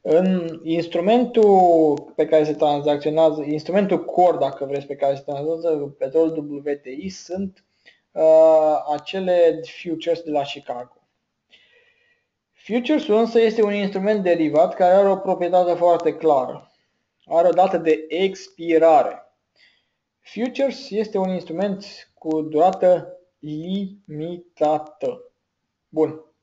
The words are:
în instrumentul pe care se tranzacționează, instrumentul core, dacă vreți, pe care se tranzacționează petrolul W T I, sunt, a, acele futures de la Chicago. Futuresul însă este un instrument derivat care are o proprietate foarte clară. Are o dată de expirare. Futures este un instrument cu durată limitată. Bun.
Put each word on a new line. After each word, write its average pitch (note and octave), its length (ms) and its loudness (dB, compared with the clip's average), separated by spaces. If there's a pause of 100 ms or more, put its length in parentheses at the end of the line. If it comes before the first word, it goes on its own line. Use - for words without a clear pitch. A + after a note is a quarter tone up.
în E3+ 600 0
instrumentul F3 1500 2
pe D#3 100 0
care D#3 180 2
se D3+ 100 -2
tranzacționează, D3+ 880 0
instrumentul E3 600 -2
core, F3 320 2
dacă C#3 280 -4
vreți, C#3 220 -8
pe C#3 100 -10
care C#3 180 -2
se C#3 80 -12
tranzacționează D3 760 -6
petrolul D3 680 -4
W C#3+ 80 -6
T C#3 100 -16
I, D3 240 -12
sunt, F#3 560 -12 (480)
a, D#3+ 800 4
acele E3+ 680 0 (220)
futures E3 400 -4
de D#3 80 -12
la D3 120 -2
Chicago. C3 500 -12 (1600)
Futuresul A#3+ 640 -2
însă A3+ 260 2
este A3+ 220 2
un G#3 100 0
instrument G3+ 500 -2
derivat E3 520 2
care F3+ 200 4
are G3 140 4
o F#3+ 80 2
proprietate F3+ 560 0
foarte E3 420 2
clară. C#3+ 560 -2 (540)
Are E3+ 240 2
o E3+ 40 2
dată F#3 240 2
de D#3 320 0
expirare. E3 1120 0 (1000)
Futures B3+ 680 -6
este G3+ 280 -4
un F#3 100 -2
instrument F#3 560 -6 (300)
cu D#3 280 -6
durată F3 760 0 (200)
limitată. D#3 1900 -8 (560)
Bun. D#3 360 -2 (180)